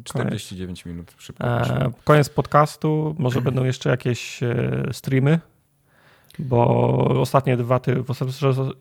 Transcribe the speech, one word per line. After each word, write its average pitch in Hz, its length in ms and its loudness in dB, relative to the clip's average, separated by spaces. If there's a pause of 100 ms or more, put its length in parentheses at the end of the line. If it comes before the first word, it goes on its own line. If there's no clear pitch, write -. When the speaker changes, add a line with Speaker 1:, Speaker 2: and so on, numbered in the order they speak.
Speaker 1:
Czterdzieści 117 520 -6
dziewięć 90 300 -10
minut. 85 320 -12
Szybko - 260 -12
Speaker 2:
E, 120 160 0
Speaker 1:
poszło. 123 320 0 (120)
Speaker 2:
koniec 147 240 4
podcastu. 151 880 0
Może 131 240 0
Speaker 1:
<clears throat> 123 80 0
Speaker 2:
będą 127 140 0
jeszcze 131 260 -2
jakieś, - 520 -2
e, 127 400 -2 (100)
streamy? 139 480 2 (960)
Bo 123 840 2
ostatnie 135 360 2
dwa 120 220 0
ty-, 123 240 -2
w 120 80 -8
osta-, 131 160 -4 (540)